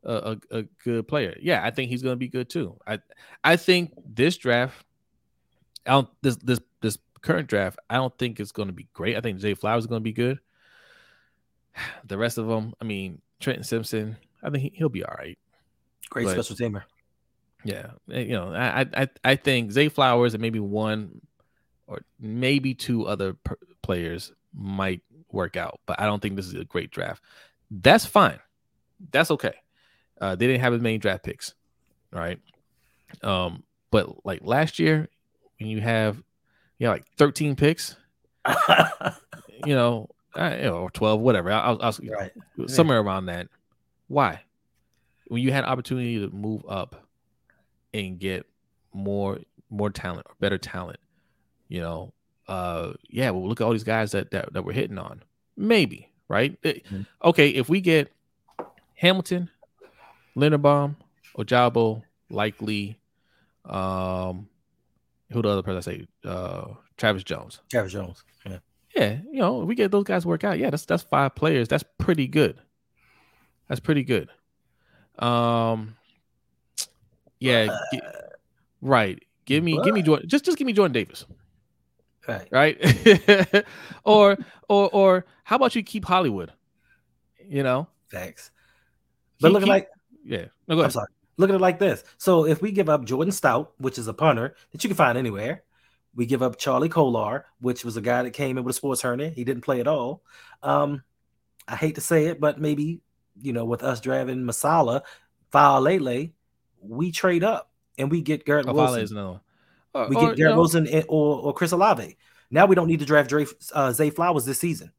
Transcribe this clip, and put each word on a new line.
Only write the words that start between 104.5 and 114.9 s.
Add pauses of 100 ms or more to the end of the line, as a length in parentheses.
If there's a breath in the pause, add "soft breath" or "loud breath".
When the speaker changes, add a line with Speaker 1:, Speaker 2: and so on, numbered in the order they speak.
Speaker 2:
Faalele, (500)
we
trade
up (260)
and
we
get
Garrett
Speaker 1:
Oh,
Speaker 2:
Wilson.
Speaker 1:
Faalele
is
another
one. (520)
Or,
Speaker 2:
We
Speaker 1:
or,
Speaker 2:
get
Speaker 1:
you
Speaker 2:
Garrett
Speaker 1:
know
Speaker 2:
Wilson
and,
or,
or
Chris
Olave. (320 soft breath)
Now
we
don't
need
to
draft
Dre, (280)
uh,
Zay
Flowers
this
season